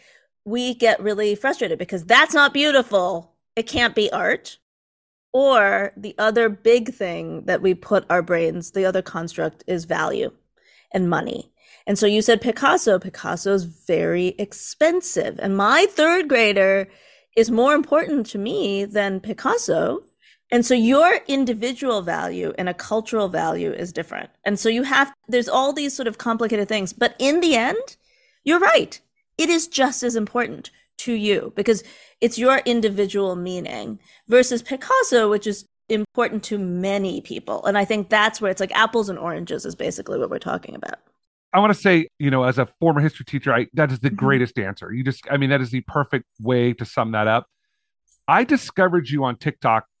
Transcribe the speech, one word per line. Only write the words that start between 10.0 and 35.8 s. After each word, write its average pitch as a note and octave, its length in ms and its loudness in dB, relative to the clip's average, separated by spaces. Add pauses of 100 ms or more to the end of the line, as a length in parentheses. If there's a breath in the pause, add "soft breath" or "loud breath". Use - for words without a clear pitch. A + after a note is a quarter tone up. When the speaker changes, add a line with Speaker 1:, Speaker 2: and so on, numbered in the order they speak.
Speaker 1:
and F#3 160 0
money. - 440 -4 (340 soft breath)
And G3+ 120 0
so G#3+ 80 2
you G#3 140 2
said A3+ 200 4
Picasso. B3 580 2
Picasso F#3 560 -4
is F#3 100 0
very E3+ 720 -2
expensive. - 1000 -2
And G3 160 -2
my B3+ 340 4
third E4 380 2
grader G3 600 2 (480 soft breath)
is A3+ 140 4
more B3 240 4
important C#4+ 540 0
to G#3 100 -10
me G3+ 460 -4
than G3+ 360 -2
Picasso. A3 800 -2 (520 soft breath)
And A#3+ 140 2
so B3+ 80 2
your C#4 540 4
individual B3 720 -2
value F3 560 -4
and F3+ 100 -4
a F3+ 60 -4
cultural A3 540 -4
value E3 420 -4
is F3 220 -8
different. - 380 -10 (140)
And G3+ 140 -2
so A3+ 100 -2
you A#3 140 0
have, C#4 300 0 (160)
there's A#3+ 200 0
all C4+ 240 2
these C#4+ 220 -6
sort A#3+ 140 -6
of G#3+ 100 -6
complicated A3 500 -2
things. G3+ 240 -4
But - 280 -2
in C#4+ 200 2
the E4 140 2
end, F4 420 -2 (460)
you're E4 160 2
right. - 420 2 (380)
It D#4 100 0
is E4 200 0
just C4 340 -2
as A#3+ 140 -2
important - 540 -4 (280 soft breath)
to A#3+ 160 -6
you G#3 420 -2
because G#3 260 0 (380 loud breath)
it's A3+ 160 2
your B3+ 300 4
individual G3+ 680 0
meaning F3+ 640 -10 (300 soft breath)
versus B3 320 4
Picasso, C4 720 2
which G#3 160 0
is G3+ 200 -6 (220)